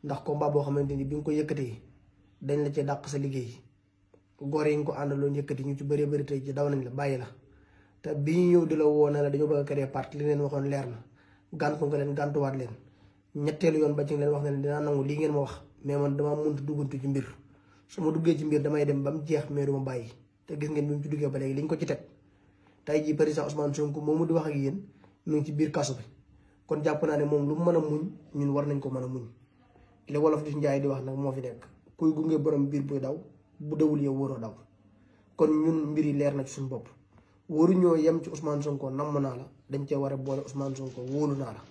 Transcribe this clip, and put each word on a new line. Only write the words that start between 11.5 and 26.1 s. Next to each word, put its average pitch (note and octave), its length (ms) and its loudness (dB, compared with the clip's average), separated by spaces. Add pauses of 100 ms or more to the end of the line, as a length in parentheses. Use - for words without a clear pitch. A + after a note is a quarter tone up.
Gàntu D3+ 320 0
nga C#3+ 120 0
leen, C#3+ 180 0
gàntuwaat C#3+ 400 0
leen. B2+ 140 -6 (680)
Ñetteelu D3+ 440 2
yoon D3 140 4
ba C#3+ 140 0
ci D3 100 -2
leen C#3+ 140 2
wax C#3+ 120 0
ne D3 60 0
leen C#3 120 -2
dinaa C#3+ 180 0
nangu D3 240 0
lii D3 140 -2
ngeen D3+ 160 0
ma D3 80 2
wax, - 200 -6 (220)
mais C#3+ 140 -2
man C#3+ 200 2
damaa D3 180 0
mënut D3 300 -2
duggantu C#3+ 340 -4
ci C3+ 80 -4
mbir. C3+ 180 0 (640)
Su - 140 -10
ma D#3 100 2
duggee D#3+ 260 2
ci D3+ 80 -4
mbir D3+ 160 2
damay D3 240 2
dem C#3 180 0
ba C#3+ 80 0
mu D#3 140 -4
jeex, D3+ 260 0
mais C#3+ 140 0
du C#3+ 80 0
ma C3+ 60 0
bàyyi. B2+ 300 -6 (380)
Te - 100 -10
gis D3 120 -4
ngeen D3 180 0
bi D3 80 0
mu C#3+ 80 -4
ci D3 60 -8
duggee D3 200 0
ba C3+ 80 -4
léegi C3+ 160 -2
liñ C#3+ 140 -2
ko E3 100 0
ci E3 80 -2
teg. C#3+ 140 -2 (840)
Tey D3+ 180 2
jii D3+ 100 0
président D3+ 320 2
Ousmane D3 280 0
Sonko D3+ 280 0
moomu D#3 240 2
di D#3+ 80 0
wax D#3+ 140 2
ak D3 80 -2
yéen, C#3 260 0 (460)
mi D3+ 80 2
ngi D3 100 2
ci D#3 60 -8
biir D3 200 2
kaso C#3+ 240 -2
bi. - 80 -14 (640)